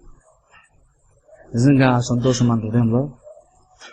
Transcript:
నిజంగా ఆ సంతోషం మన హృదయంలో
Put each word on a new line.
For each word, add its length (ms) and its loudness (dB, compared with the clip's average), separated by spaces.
నిజంగా 400 2
ఆ 40 0
సంతోషం 480 0
మన 120 0
హృదయంలో 520 -2